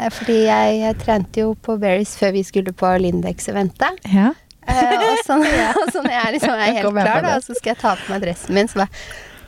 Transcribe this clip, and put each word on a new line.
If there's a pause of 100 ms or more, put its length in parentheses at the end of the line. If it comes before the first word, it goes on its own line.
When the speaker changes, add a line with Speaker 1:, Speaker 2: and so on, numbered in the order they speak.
Speaker 1:
jeg,
fordi
jeg,
jeg
trente
jo
på
Berries
før
vi
skulle
på (100)
Lindex-eventet. (100)
Speaker 2:
Ja. (340)
Speaker 1:
Eh,
og
så, (200)
Speaker 2:
<laughs>
Speaker 1:
og
så
når
jeg
liksom
er
helt
Speaker 2:
Kom
igjen,
Speaker 1:
klar,
da,
Speaker 2:
Pelle.
Speaker 1:
så
skal
jeg
ta
på
meg
dressen
min,
så
bare, (600)